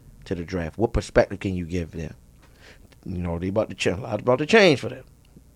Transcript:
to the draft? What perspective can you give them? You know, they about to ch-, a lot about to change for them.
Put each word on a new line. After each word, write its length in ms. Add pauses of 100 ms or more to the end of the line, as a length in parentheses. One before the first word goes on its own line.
(260)
to 100
the 80
draft? 340
What 160
perspective 460
can 160
you 100
give 260
them? 220 (920)
You 120
know, 220
they 80
about 220
to 60
ch-, 120
a 80
lot 260
about 160
to 80
change 340
for 100
them. 140 (520)